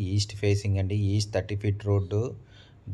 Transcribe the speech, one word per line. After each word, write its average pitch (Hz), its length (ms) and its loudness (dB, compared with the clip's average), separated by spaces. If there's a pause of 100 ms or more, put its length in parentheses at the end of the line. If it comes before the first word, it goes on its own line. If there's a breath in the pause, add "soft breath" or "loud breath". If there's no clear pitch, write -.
(160)
ఈస్ట్ 101 260 0
ఫేసింగ్ 101 400 2
అండి, 98 160 0 (160)
ఈస్ట్ 104 240 0
థర్టీ 101 240 -2
ఫీట్ 101 300 -2
రోడ్డు. 101 300 2 (720 loud breath)